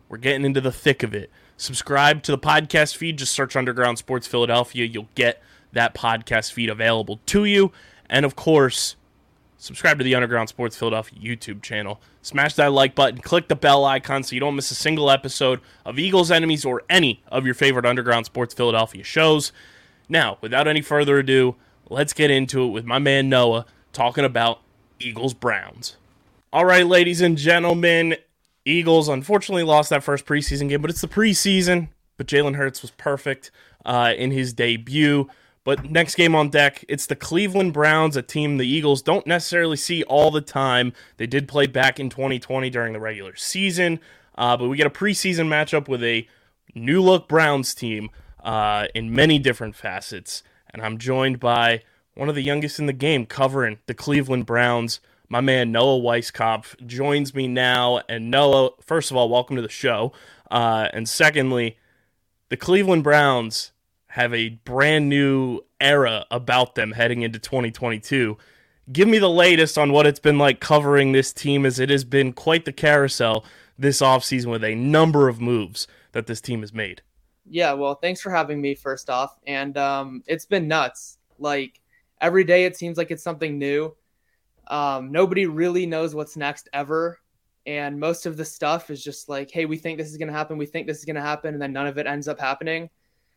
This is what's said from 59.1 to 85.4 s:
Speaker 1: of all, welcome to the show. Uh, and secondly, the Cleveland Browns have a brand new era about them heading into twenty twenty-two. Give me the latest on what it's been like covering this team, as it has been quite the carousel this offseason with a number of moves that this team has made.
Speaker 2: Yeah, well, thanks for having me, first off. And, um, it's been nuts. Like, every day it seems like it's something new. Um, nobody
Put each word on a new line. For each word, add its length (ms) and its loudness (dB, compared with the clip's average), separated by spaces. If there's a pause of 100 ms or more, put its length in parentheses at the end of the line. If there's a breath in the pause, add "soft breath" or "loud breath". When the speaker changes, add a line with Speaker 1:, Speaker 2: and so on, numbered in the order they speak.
Speaker 1:
of 60 -2
all, 120 4
welcome 280 0
to 60 -4
the 60 -8
show. 440 -2 (380 loud breath)
Uh, 440 0
and 120 -8
secondly, 720 0 (720)
the 80 -6
Cleveland 480 2
Browns 680 2 (360)
have 240 -2
a 180 -2
brand 580 0
new 520 0 (200)
era 500 2
about 440 0
them 180 -4
heading 300 0
into 160 -6
twenty 320 -4
twenty-two. 640 -4 (560 soft breath)
Give 160 4
me 100 6
the 120 4
latest 480 4
on 140 2
what 140 6
it's 140 2
been 180 4
like 220 2
covering 520 2
this 200 2
team, 320 -2
as 140 0
it 100 -2
has 160 2
been 300 0
quite 320 0
the 60 -8
carousel 720 2 (340 soft breath)
this 220 0
offseason 500 2
with 140 -4
a 100 -2
number 540 4
of 120 -4
moves 460 -2 (260 soft breath)
that 140 -6
this 160 -10
team 180 -8
has 140 -14
made. 260 -10 (500)
Speaker 2:
Yeah, 220 0
well, 220 -4
thanks 260 -6
for 100 -10
having 300 -2
me, 140 -4
first 340 -10
off. 380 -6
And, 320 -8
um, 480 -4
it's 180 -6
been 240 -2
nuts. 480 -4 (220)
Like, 420 -6 (400)
every 240 2
day 220 4
it 100 -4
seems 220 -10
like 120 -4
it's 120 -10
something 360 -6
new. 380 -4 (720)
Um, 460 -4
nobody 340 2